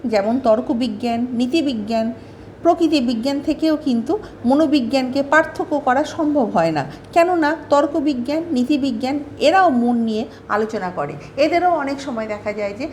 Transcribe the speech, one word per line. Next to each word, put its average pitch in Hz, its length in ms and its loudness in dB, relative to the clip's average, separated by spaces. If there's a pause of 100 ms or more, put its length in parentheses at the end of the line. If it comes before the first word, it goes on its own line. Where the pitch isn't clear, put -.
যেমন 220 360 0
তর্কবিজ্ঞান, 233 920 0
নীতিবিজ্ঞান, 233 800 0 (500)
প্রকৃতি 320 380 4
বিজ্ঞান 254 400 -2
থেকেও 302 360 0
কিন্তু 285 420 0 (260)
মনোবিজ্ঞানকে 269 800 2
পার্থক্য 311 580 0
করা 269 240 2
সম্ভব 294 400 0
হয় 165 260 2
না। 147 140 -2 (280)
কেননা 339 440 2 (140)
তর্কবিজ্ঞান, 294 720 0 (100)
নীতিবিজ্ঞান 254 680 0 (200)
এরাও 349 320 6
মন 240 260 2
নিয়ে 226 280 0 (240)
আলোচনা 208 420 -2
করে, 151 220 -6 (240)
এদেরও 339 340 2
অনেক 277 300 -2
সময় 233 260 -6
দেখা 208 260 -6
যায় 202 260 -6
যে 277 140 -6